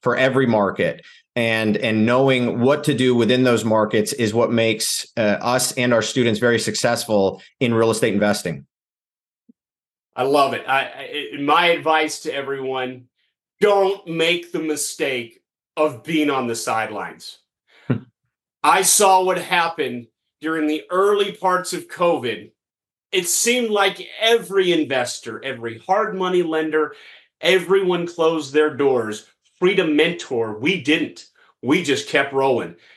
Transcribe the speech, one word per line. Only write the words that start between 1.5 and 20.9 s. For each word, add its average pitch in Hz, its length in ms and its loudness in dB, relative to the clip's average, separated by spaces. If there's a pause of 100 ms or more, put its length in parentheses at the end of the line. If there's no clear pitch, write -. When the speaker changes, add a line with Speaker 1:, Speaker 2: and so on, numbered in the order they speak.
Speaker 1:
and 110 260 0
knowing 123 560 2
what 143 240 2
to 151 80 2
do 127 220 2
within 120 300 2
those 117 200 2
markets 107 480 0
is 110 220 -2
what 117 180 2
makes, 113 540 -2 (100)
uh, 104 240 2
us 123 320 -2
and 123 220 0
our 113 80 2
students 117 360 0
very 117 200 2
successful 107 840 0 (180)
in 117 140 0
real 113 180 4
estate 110 220 0
investing. 98 540 -2 (1500)
Speaker 2:
I 131 100 -2
love 143 280 4
it. - 160 -6
I, 135 680 -4
I, 143 60 -10
my 160 280 4
advice 156 520 0
to 135 140 -8
everyone, 131 680 -6 (560)
don't 196 460 2
make 170 460 -2
the 165 80 -6
mistake 143 800 -6 (380)
of 147 260 -2
being 151 240 0
on 131 180 -2
the 113 80 -4
sidelines. 107 840 -6 (500)
Speaker 1:
Hmm. 117 80 -2 (680)
Speaker 2:
I 170 200 4
saw 190 420 4
what 185 140 0
happened 165 680 -2 (340)
during 156 280 -2
the 151 220 -4